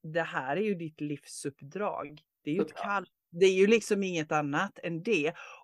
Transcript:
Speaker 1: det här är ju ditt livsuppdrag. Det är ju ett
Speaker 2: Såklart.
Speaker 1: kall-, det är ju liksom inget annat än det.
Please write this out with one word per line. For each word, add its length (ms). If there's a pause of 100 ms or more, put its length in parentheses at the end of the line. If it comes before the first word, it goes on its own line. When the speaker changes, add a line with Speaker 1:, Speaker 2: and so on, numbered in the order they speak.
Speaker 1:
det 200
här 340
är 60
ju 120
ditt 260
livsuppdrag. 1200 (240)
Det 60
är 40
ju 60
ett 80
Speaker 2:
Såklart. 180
Speaker 1:
kall-, 220 (320)
det 60
är 80
ju 120
liksom 360
inget 300
annat 500
än 200
det. 300 (300)